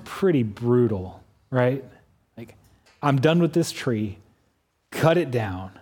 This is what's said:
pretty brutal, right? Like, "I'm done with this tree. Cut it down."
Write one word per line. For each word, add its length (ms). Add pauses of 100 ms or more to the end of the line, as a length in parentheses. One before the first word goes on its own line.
pretty 380
brutal, 800 (260)
right? 340 (540)
Like, 160 (480)
"I'm 180
done 220
with 120
this 180
tree. 480 (720)
Cut 280
it 100
down." 400 (120)